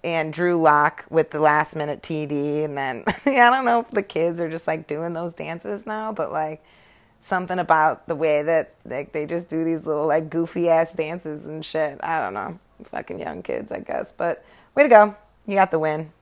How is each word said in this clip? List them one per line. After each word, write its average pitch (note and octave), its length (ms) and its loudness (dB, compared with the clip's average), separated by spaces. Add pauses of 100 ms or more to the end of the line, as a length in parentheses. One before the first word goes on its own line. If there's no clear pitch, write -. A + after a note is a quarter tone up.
and D#3+ 300 -4
Drew F3 280 0
Lock D3+ 480 4
with D#3 220 2
the D3+ 80 -6
last D3+ 380 2
minute D3 260 -4
T D3+ 240 -6
D. D3 380 -2
And D3 120 -6
then, C3 280 -6 (100)
<laughs> - 120 -6
I B3 240 8
don't C4 140 0
know A#3 160 2
if A#3 100 -12
the G#3 120 0
kids E3+ 380 -2
are E3 100 -4
just, E3 160 -8
like, D#3+ 220 -4
doing E3 240 -6
those E3+ 220 -8
dances E3+ 520 -10
now, A3 240 -8
but, F#3 220 -6
like, D#3 320 -6 (560)
something F#3 380 -4
about D#3+ 500 2
the D#3+ 80 -2
way D3+ 260 2
that, D#3+ 320 0 (100)
like, C3+ 280 -8
they D3+ 140 -4
just E3+ 220 -6
do D#3+ 140 -4
these E3 240 -2
little, D3+ 200 -2
like, D#3 240 0
goofy E3 380 -2
ass E3 240 2
dances D#3 520 -8
and D#3 200 -12
shit. D3+ 380 -4
I D#3+ 180 -2
don't G2 140 -4
know. G#2+ 240 -8 (280)
Fucking - 340 -10
young - 220 -10
kids, - 280 -6
I - 100 -8
guess. - 300 -6
But - 320 -4 (320)
way C#4 80 4
to D4+ 60 6
go. G#3 260 10 (320)
You G3+ 80 -4
got F#3+ 160 4
the E3+ 80 0
win. D#3 320 -2 (120)